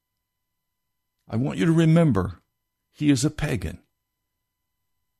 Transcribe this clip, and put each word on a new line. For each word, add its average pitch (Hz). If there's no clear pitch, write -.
I 110
want 143
you 190
to 165
remember, 160
he 151
is 131
a 151
pagan. 135